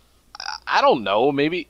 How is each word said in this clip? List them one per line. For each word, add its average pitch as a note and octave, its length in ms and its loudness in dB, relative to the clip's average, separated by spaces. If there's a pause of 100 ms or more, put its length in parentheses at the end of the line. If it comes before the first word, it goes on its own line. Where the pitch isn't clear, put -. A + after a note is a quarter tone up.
(400)
I, - 400 -4
I - 20 2
don't G#3 220 4
know. A2 280 2
Maybe, D#3 380 -2